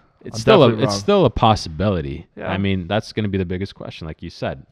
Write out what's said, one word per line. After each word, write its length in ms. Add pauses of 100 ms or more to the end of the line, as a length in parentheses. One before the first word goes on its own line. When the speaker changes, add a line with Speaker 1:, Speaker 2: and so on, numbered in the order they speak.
(240)
Speaker 1:
It's 120
Speaker 2:
I'm 40
Speaker 1:
still 240
a, 20
Speaker 2:
definitely 180
Speaker 1:
it's 80
Speaker 2:
wrong. 80
Speaker 1:
still 240
a 60
possibility. 960 (100)
Speaker 2:
Yeah. 160
Speaker 1:
I 60
mean, 280
that's 260
gonna 160
be 100
the 80
biggest 280
question, 320
like 160
you 80
said. 420